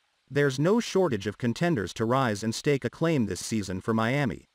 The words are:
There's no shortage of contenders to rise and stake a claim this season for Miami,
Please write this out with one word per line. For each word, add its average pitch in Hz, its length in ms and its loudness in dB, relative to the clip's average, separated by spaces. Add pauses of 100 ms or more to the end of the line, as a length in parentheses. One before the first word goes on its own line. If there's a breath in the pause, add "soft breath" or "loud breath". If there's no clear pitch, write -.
(300)
There's 139 300 0
no 190 180 4
shortage 160 480 0
of 104 100 -4
contenders 120 580 0
to 113 100 -2
rise 113 400 0
and 113 100 -2
stake 143 300 0
a 117 60 -4
claim 160 360 0
this 90 180 -6
season 95 360 -2
for 113 120 -2
Miami, 113 640 0